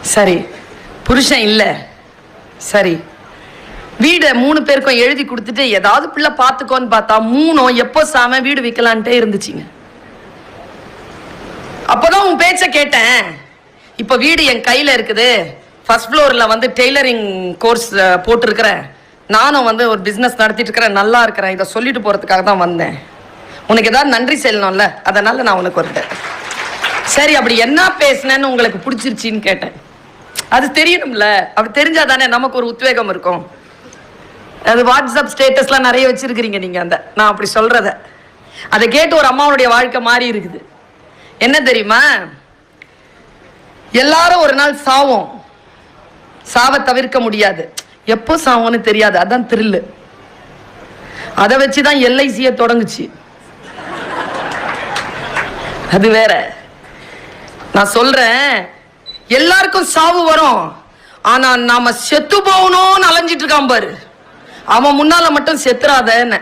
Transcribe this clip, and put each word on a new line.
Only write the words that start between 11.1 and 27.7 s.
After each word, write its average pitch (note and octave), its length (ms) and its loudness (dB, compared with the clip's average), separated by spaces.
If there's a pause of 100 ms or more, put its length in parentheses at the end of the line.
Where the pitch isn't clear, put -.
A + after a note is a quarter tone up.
அப்பதான் F#4+ 340 4
உன் D#4+ 160 0
பேச்ச F4+ 200 2 (140)
கேட்டேன். B3 420 2 (840)
இப்ப A#3+ 220 0
வீடு D#4+ 280 2
என் A3+ 160 -4
கையில C4+ 300 2
இருக்குது. A3 300 0 (580)
ஃபர்ஸ்ட் A#3 240 0
ஃப்ளோர்ல C4 420 2
வந்து A#3 160 0 (120)
டெய்லரிங் B3+ 460 0 (380)
கோர்ஸ், A3+ 300 0
அ, F#3+ 140 2 (180)
போட்டிருக்கிறேன். A3 560 0 (540)
நானும் C4 340 2
வந்து A3 220 0
ஒரு G3+ 160 -2
பிசினஸ் A#3+ 340 -4
நடத்திட்டு A3 280 -2
இருக்கிறேன், G#3+ 320 0
நல்லா A#3 240 4
இருக்கிறேன். G3 300 -4
இதை F#3 180 -4
சொல்லிட்டு B3 320 -4
போறதுக்காக G3 440 0
தான் F#3 160 2
வந்தேன். E3 300 -4 (760)
உனக்கு A3+ 220 2
ஏதாவது C#4 240 2
நன்றி B3+ 280 -2
சொல்லணும்ல, G3+ 420 0 (240)
அதனால A3 380 0
நான் F#3 140 0
உனக்கு F3 220 -2
வந்தேன். - 260 -8 (1040)
சரி, D4+ 240 2
அப்படி A#3 160 0 (120)
என்ன D4+ 140 2 (200)